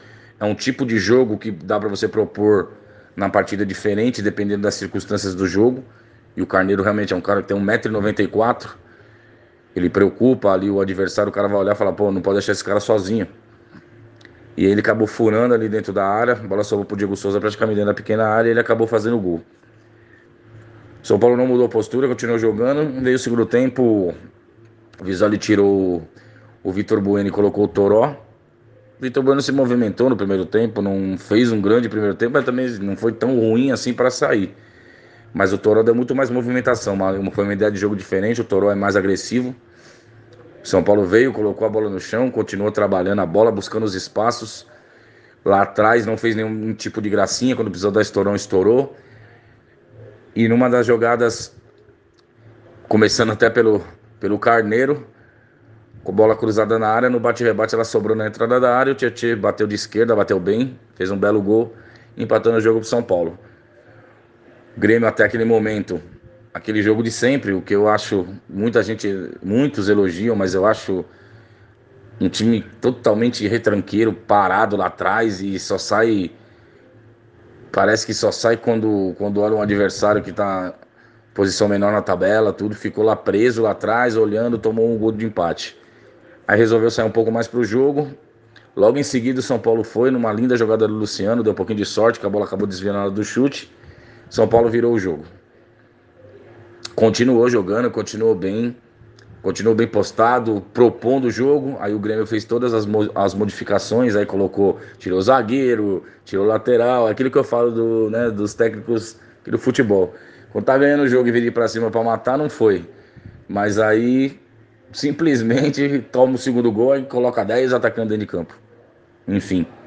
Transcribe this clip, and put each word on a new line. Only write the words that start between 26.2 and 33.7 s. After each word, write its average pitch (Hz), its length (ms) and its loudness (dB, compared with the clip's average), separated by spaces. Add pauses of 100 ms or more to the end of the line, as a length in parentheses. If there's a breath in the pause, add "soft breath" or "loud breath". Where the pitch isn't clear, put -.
o 95 80 -4
Vitor 104 300 -2
Bueno 101 280 0
e - 20 -2
colocou 101 320 0
o 98 40 2
Toró. 104 440 2 (880)
O - 20 -20
Vitor 131 220 -2
Bueno 139 180 4
se 131 100 -4
movimentou 123 580 0
no 123 60 2
primeiro 98 300 -2
tempo, 110 360 -2
não 98 360 -2
fez 117 340 2
um 110 80 0
grande 110 300 2
primeiro 107 240 -2
tempo, 120 200 -2
mas 139 120 0
também 127 240 -2 (100)
não 98 160 -6
foi 113 180 -2
tão 120 220 -2
ruim 117 360 2